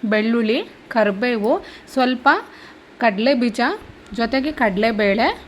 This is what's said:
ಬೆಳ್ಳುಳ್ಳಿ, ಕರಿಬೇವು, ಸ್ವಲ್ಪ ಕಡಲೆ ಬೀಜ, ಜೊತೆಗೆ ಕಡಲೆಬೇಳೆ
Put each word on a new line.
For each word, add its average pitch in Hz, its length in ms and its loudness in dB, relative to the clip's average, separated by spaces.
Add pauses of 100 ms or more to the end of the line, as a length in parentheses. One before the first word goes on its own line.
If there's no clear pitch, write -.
ಬೆಳ್ಳುಳ್ಳಿ, 226 580 0 (240)
ಕರಿಬೇವು, 226 760 0 (280)
ಸ್ವಲ್ಪ 254 360 2 (680)
ಕಡಲೆ 226 360 2
ಬೀಜ, 240 280 0 (520)
ಜೊತೆಗೆ 254 380 -2
ಕಡಲೆಬೇಳೆ 220 960 0